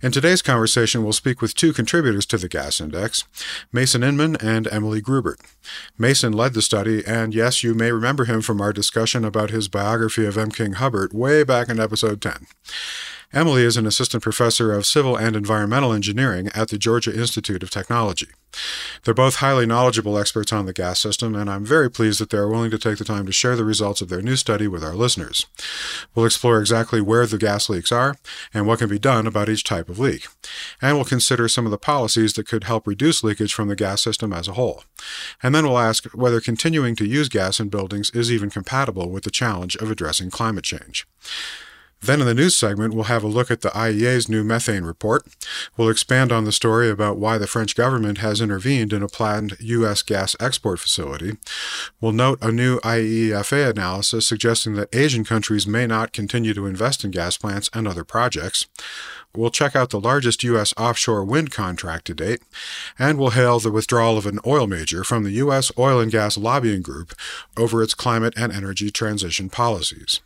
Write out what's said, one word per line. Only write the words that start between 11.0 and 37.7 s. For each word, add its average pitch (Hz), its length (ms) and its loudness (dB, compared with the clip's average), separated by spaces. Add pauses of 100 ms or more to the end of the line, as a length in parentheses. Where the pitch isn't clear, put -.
way 135 320 4
back 120 240 2
in 113 100 0
episode 107 440 0
ten. - 240 -6 (840)
Emily 143 300 4
is 117 140 4
an 113 100 2
assistant 113 380 -2
professor 113 480 2
of 101 120 0
civil 135 300 4
and 110 220 0
environmental 107 560 2
engineering 104 600 0
at 110 160 -2
the 110 80 -6
Georgia 113 400 0
Institute 107 460 -4
of 90 80 -12
Technology. 104 560 -2 (760)
They're 117 100 2
both 131 220 4
highly 135 300 4
knowledgeable 113 520 2
experts 104 340 -2
on 104 140 -2
the 92 60 -6
gas 90 260 -2
system, 107 380 -2
and 104 120 -4
I'm 101 160 -4
very 139 240 4
pleased 107 320 2
that 107 100 -4
they're 104 180 0
willing 113 240 0
to 110 60 -2
take 107 200 -2
the 107 60 -8
time 101 220 -4
to 92 60 -4
share 123 220 2
the 117 100 0
results 104 360 0
of 92 80 -8
their 90 120 -4
new 120 140 0
study 107 320 0
with 87 160 -4
our 78 140 -6
listeners. - 500 0 (680)
We'll 113 140 4
explore 113 320 4
exactly 113 420 2
where 110 240 4
the 107 140 -2
gas 104 300 0
leaks 92 240 -2
are 131 240 0 (360)
and 104 140 0
what 113 140 2
can 117 80 0
be 101 100 -2
done 113 300 2
about 104 200 0
each 110 140 -2
type 85 260 -4
of 87 120 -8
leak. 107 260 -2 (560)
And 139 140 4
we'll 135 80 2
consider 123 420 2
some 117 200 0
of 107 40 -2
the 104 80 -2
policies 117 540 2
that 107 160 -6
could 107 160 -2
help 110 200 -2
reduce 120 380 0
leakage 104 320 -2
from 107 140 -2
the 101 80 -2
gas 101 260 -2
system 107 300 -2
as 85 160 -6
a 95 60 -8
whole. 117 280 -2 (580)
And 131 140 2
then 156 100 4
we'll 127 140 4
ask 113 280 2
whether 120 340 2
continuing 123 560 0
to 107 100 0
use 139 220 0
gas 98 320 0
in 107 80 -2
buildings 101 420 -4